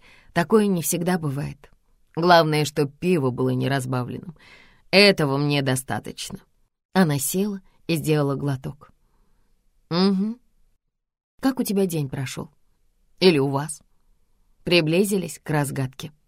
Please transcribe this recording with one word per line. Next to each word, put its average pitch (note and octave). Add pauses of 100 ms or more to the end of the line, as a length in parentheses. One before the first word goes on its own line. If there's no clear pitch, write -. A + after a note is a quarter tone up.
(340)
Такое G#3
не F3+
всегда F3
бывает. C#3+ (440)
Главное, D#3+
что D3
пиво C#3+
было B2+
не B2+
разбавленным. B2+ (540)
Этого F#3
мне C#3+
достаточно. - (540)
Она D#3
села G3 (260)
и E3+
сделала C#3+
глоток. C#3+ (960)
"Угу. G3 (1040)
Как -
у A#3+
тебя G3
день D#3+
прошёл? - (680)
Или F3
у C#3
вас?" C#3 (800)
Приблизились F3
к -
разгадке. C#3 (160)